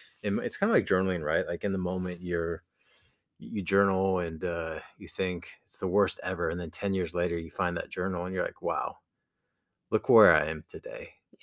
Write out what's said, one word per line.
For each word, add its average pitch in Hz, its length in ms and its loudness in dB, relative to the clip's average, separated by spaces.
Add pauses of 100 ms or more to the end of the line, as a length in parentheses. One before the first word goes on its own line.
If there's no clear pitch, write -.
(220)
and 104 180 0
it's 117 160 -4
kinda 220 160 0
like 117 140 4
journaling, 92 380 2
right? 80 220 0
Like, 85 180 -4
in 98 80 -2
the 95 60 -2
moment, 90 440 -4
you're, 85 400 -2 (760)
you 104 240 -6
journal 95 580 2
and, 82 240 -4
uh, 82 360 -4 (180)
you 98 100 -12
think 90 420 -4 (160)
it's - 120 -16
the 95 100 -2
worst 95 340 2
ever, 87 280 -2
and 87 100 -2
then 82 100 -6
ten 98 240 -2
years 90 200 -2
later, 87 220 0
you 82 140 -6
find 87 260 -2
that 85 140 -6
journal 90 340 -2
and 92 100 -4
you're 90 100 0
like, - 180 -8
"Wow, 82 360 -2 (920)
look - 180 0
where 107 260 10
I 76 120 2
am 78 220 -6
today. - 460 -10 (280)